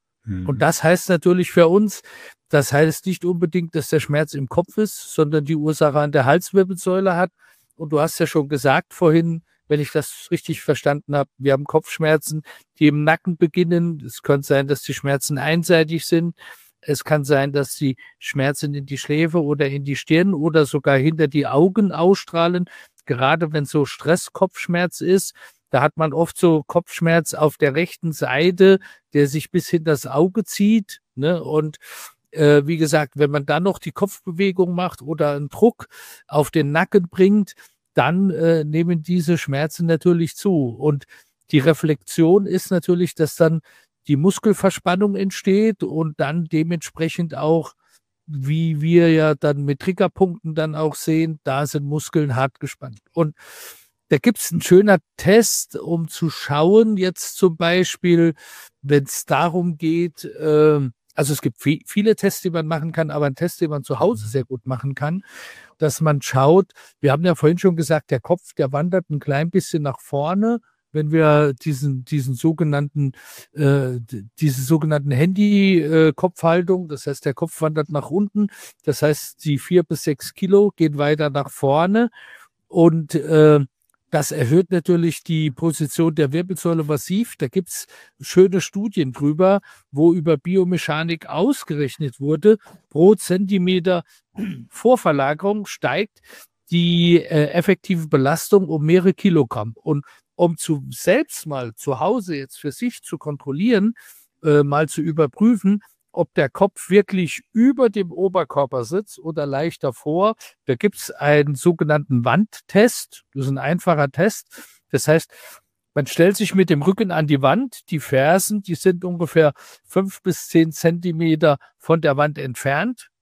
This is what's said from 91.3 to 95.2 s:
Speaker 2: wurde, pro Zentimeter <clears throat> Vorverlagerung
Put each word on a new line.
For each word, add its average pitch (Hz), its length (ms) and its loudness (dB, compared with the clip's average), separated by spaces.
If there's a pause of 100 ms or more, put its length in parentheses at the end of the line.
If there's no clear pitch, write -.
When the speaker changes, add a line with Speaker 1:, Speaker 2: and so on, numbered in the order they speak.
Speaker 2:
wurde, 156 380 2 (320)
pro 180 240 6
Zentimeter 185 880 0 (320)
<clears throat> 170 360 -10
Vorverlagerung 185 1000 0